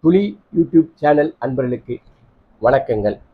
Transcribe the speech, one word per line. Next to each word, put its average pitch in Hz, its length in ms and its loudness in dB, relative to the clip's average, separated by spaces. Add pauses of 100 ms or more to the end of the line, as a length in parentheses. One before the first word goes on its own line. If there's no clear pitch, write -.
துளி 175 180 4 (360)
YouTube 165 300 2 (120)
சேனல் 147 300 2 (160)
அன்பர்களுக்கு 123 500 -6 (640)
வணக்கங்கள். 110 560 0 (160)